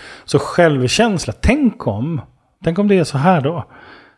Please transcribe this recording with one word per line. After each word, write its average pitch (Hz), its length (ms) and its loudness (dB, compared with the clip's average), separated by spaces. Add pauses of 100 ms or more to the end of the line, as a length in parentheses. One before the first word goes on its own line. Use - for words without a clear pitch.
(260)
Så 139 140 0
självkänsla, 165 1040 0
tänk 254 460 0
om, 120 340 -4 (420)
tänk 165 160 -2
om 202 80 2
det 202 80 4
är 175 80 4
så 143 140 -4
här 165 240 2
då. 151 220 -4 (540)